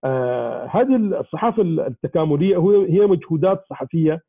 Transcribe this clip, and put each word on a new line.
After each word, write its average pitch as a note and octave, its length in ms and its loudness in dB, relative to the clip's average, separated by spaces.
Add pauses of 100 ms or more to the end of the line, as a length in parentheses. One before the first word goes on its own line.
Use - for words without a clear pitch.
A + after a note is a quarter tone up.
آه، B2 680 -4
هذه C4 240 2
الصحافة G#3 640 -2
التكاملية D#3+ 960 0
هو، G3 240 4
هي F#3 180 2
مجهودات F#3+ 680 0
صحفية D#3 600 -2